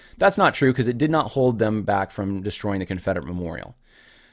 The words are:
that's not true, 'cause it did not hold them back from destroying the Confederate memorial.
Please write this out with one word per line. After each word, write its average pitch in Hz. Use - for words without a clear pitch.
that's 190
not 180
true, 131
'cause 123
it 120
did 156
not 156
hold 127
them 107
back 98
from 98
destroying 101
the 92
Confederate 90
memorial. 87